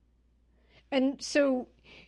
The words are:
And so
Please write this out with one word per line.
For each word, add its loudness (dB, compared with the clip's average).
And 0
so 0